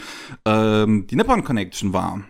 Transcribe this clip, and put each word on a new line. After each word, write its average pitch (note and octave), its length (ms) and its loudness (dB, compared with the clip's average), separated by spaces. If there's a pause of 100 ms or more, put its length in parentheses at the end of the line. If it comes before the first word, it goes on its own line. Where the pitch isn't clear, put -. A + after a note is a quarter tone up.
(460)
ähm, G#2+ 600 4
die B2 100 -4
Nippon A3 260 2
Connection G2 520 -4
war. F#2 360 -4